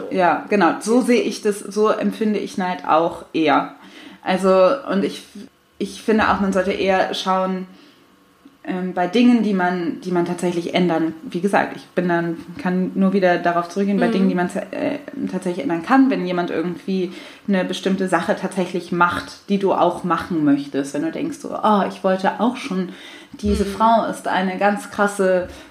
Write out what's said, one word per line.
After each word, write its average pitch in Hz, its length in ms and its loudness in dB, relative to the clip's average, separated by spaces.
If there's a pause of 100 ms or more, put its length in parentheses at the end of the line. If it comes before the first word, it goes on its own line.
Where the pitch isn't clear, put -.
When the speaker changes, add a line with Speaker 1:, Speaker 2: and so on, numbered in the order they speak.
(120)
Speaker 1:
So. - 40 -6
Speaker 2:
ja, 175 360 2
genau, 175 300 4
so 233 200 2
sehe 226 220 4
ich - 180 -4
das, 202 200 -2
so 208 280 0
empfinde 208 500 0
ich - 200 -6
Neid 180 280 -4
auch 165 460 2
eher. 147 440 2 (460)
Also, 185 280 2 (400)
und 196 140 2
ich, - 180 -6 (560)
ich - 240 -8
finde 220 280 2
auch, 185 100 0
man 190 120 0
sollte 185 200 0
eher 190 420 0
schauen, 185 520 -2 (960)
ähm, 185 300 -4
bei 180 140 0
Dingen, 240 360 4
die 208 120 0
man, 180 480 -2
die 185 100 -8
man 170 140 2
tatsächlich 175 480 -4
ändern, 165 480 2
wie 185 180 -6
gesagt, 196 360 0
ich - 180 -18
bin 180 160 0
dann, 170 260 0 (240)
kann 180 340 -2
nur 190 200 2
wieder 180 240 4
darauf 170 320 -2
zurückgehen, 196 280 0
bei 233 100 2
Speaker 1:
Mhm. 226 40 0
Speaker 2:
Dingen, 190 160 2
die 180 60 2
man 180 180 0
ta-, - 200 -6
äh, - 260 -4 (340)
tatsächlich 185 300 -4
ändern 170 200 -4
kann, 262 280 6
wenn 180 160 0
jemand 175 240 -2
irgendwie 180 640 -4 (360)
eine 185 160 2
bestimmte 190 440 -2
Sache 180 300 0
tatsächlich 180 540 -4
macht, - 560 0
die 202 100 2
du 190 140 2
auch 175 320 0
machen 170 400 -2
möchtest, 139 480 0
wenn 147 100 -4
du 160 80 -4
denkst - 280 -8
so, - 240 -10
"Oh, 208 260 4
ich - 160 -8
wollte 190 360 0
auch 240 180 0
schon, 185 320 -4 (420)
diese 202 320 0
Speaker 1:
Mhm. 196 80 -4
Speaker 2:
Frau 220 320 4
ist - 240 -6
eine 190 300 0
ganz 202 320 0
krasse 185 580 2 (220)